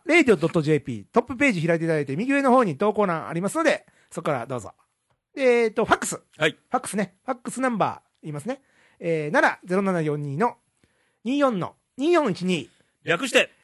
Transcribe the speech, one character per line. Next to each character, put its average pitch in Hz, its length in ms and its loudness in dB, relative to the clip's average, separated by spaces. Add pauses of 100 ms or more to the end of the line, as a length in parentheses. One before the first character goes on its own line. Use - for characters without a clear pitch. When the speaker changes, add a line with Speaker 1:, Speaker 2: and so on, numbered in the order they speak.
Speaker 1:
レ 339 140 6
イ 320 40 6
デ 254 80 4
ィ 190 40 6
オ - 20 2
ド 160 100 0
ッ - 40 -2
ト 170 100 2
ジ 147 100 0
ェ 151 60 4
ー - 60 -4
ピ 131 100 -8
ー、 101 180 -10
ト 220 80 2
ッ 226 40 2
プ 262 120 -12
ペ 285 140 2
ー - 20 4
ジ 170 140 -2
開 170 100 2
い 165 40 -2
て 165 60 -2
い - 40 0
た 160 60 0
だ 151 40 0
い 147 60 -2
て、 139 100 -6
右 254 180 -2
上 277 80 2
の 269 100 2
方 254 120 6
に 156 140 -2
投 208 160 0
稿 208 120 0
欄 160 220 -4
あ 139 60 -10
り 170 80 -4
ま 196 80 -4
す - 80 -6
の 330 80 0
で、 202 200 2 (240)
そ - 120 -12
こ 156 60 -6
か 143 100 0
ら 117 80 -8
ど 131 100 -8
う 120 60 -6
ぞ。 95 100 -16 (640)
え 240 300 2
ー 220 80 -4
と、 226 100 0
フ - 80 -2
ァ 349 40 6
ッ - 40 0
ク - 80 -6
ス。 - 140 -8 (160)
Speaker 2:
は 156 100 0
い。 - 40 0
Speaker 1:
フ - 60 -20 (140)
ァ 254 60 0
ッ - 40 -2
ク - 80 -12
ス - 60 -8
ね。 196 200 -4 (100)
フ 254 60 -6
ァ - 40 -4
ッ - 40 -10
ク - 120 -10
ス - 80 -10
ナ 262 80 -2
ン 233 100 -2
バ 135 280 -2
ー - 40 -20 (140)
言 165 60 -10
い 147 40 -8
ま 147 60 -8
す 143 80 -10
ね。 269 140 -8 (380)
え 160 280 -4
ー、 151 40 -6
七 254 340 2
ゼ 180 100 -2
ロ 202 60 2
七 185 200 0
四 151 200 -2
二 139 160 -6
の 226 180 -2 (680)
二 269 140 -2
四 247 200 2
の 117 160 -6 (220)
二 349 160 2
四 302 180 4
一 180 140 -6
二。 170 240 -2 (340)
Speaker 2:
略 175 240 0
し 233 40 -6
て。 240 180 4 (140)